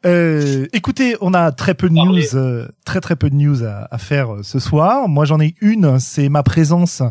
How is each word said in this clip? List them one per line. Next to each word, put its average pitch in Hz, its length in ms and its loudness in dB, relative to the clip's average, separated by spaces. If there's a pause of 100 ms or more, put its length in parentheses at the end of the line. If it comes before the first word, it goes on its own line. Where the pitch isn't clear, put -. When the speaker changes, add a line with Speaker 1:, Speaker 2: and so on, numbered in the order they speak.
Speaker 1:
euh, 151 680 2
écoutez, 240 480 -2
on 185 120 0
a 170 200 2
très 185 220 -2
peu 185 140 0
de 165 60 4
Speaker 2:
Parlez. 175 260 4
Speaker 1:
news, 127 140 -4
euh, 123 320 -2 (160)
très, - 160 -4
très 170 160 -4
peu 143 140 0
de 139 60 -2
news 143 280 0
à, 104 260 -8
à - 80 -10
faire, 131 360 -4
euh, 101 100 -12
ce 135 160 -6
soir. 190 480 0
Moi, 147 160 2
j'en 156 160 2
ai 156 220 0
une, 202 360 2
c'est 143 300 -2
ma 143 160 0
présence 165 680 0